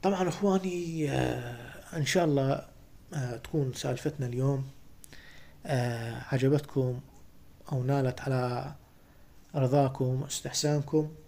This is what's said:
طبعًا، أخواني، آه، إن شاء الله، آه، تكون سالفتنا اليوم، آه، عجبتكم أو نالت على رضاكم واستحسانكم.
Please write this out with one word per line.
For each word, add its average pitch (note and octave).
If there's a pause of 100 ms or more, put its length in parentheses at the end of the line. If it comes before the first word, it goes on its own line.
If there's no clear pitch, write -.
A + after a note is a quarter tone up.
طبعًا، F#3
أخواني، F3
آه، B2
إن D3+
شاء F3
الله، C#3 (480)
آه، B2
تكون C3+
سالفتنا C#3
اليوم، C3 (1000)
آه، A#2+ (100)
عجبتكم C3+ (720)
أو B2+
نالت C3
على C3 (800)
رضاكم C3
واستحسانكم. D3+ (160)